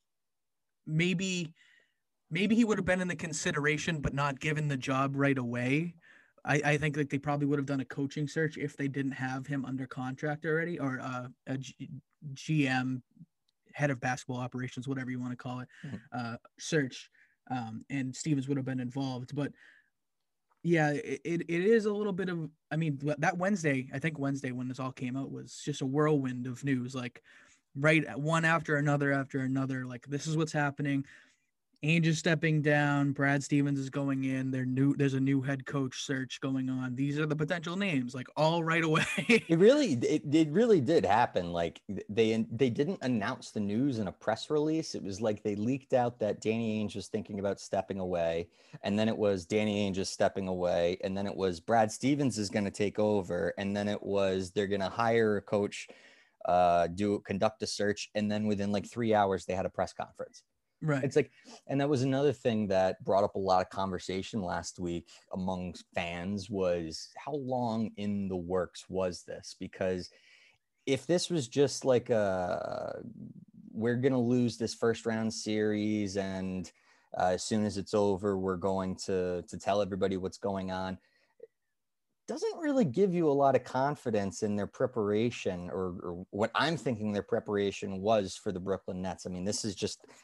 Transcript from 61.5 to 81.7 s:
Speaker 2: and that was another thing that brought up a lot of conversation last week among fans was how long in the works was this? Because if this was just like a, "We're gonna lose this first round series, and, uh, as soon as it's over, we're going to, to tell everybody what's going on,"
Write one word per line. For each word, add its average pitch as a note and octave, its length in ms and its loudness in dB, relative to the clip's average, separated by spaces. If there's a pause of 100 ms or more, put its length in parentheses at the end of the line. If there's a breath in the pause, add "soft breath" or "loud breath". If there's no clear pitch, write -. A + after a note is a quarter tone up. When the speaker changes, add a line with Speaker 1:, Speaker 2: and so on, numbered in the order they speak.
Speaker 2:
and C#3 140 0
that C#3+ 80 2
was C3 140 2
another C#3 280 4
thing A2 380 0
that F#2+ 340 2
brought G2+ 220 4
up - 100 -2
a - 20 -4
lot F#2 220 4
of F#2 100 -2
conversation F#2+ 720 -4
last F2 380 -6
week F2 300 -4 (240 loud breath)
among F#2 420 -4 (180)
fans F#2 560 -4
was F2 680 -2
how C#3+ 160 -10
long B2 640 -2
in G2+ 320 -2
the F#2 80 -2
works F2 500 -2
was F#2 360 -4
this? - 360 -14
Because F#2 500 -4 (760 soft breath)
if C3+ 200 -2
this F3 240 2
was D#3 200 0
just C#3 340 2
like B2 260 4
a, F#2+ 960 0 (680)
"We're A#2+ 240 0
gonna B2+ 240 2
lose A#2+ 360 2
this A2 160 -2
first A2+ 320 0
round A2+ 280 -2
series, G#2+ 800 0
and, F#2+ 560 -4 (480 soft breath)
uh, F#2 140 4
as F2+ 100 -2
soon G#2+ 220 0
as G2 120 -2
it's F#2 160 -6
over, G2+ 440 2
we're F#2+ 180 0
going F#2+ 400 -2 (120)
to, F2+ 420 -2
to F#2+ 80 -10
tell G2+ 240 0
everybody F#2+ 340 0
what's F#2 220 -6
going F#2+ 340 -4
on," F#2 260 -6 (1300 soft breath)